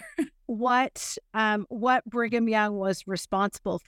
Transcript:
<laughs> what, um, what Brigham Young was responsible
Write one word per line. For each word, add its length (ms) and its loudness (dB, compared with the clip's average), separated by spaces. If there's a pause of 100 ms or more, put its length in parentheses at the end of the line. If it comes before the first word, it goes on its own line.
(180)
<laughs> 280 -6
what, 720 0 (180)
um, 340 0
what 380 2
Brigham 420 0
Young 300 2
was 280 -2
responsible 800 -2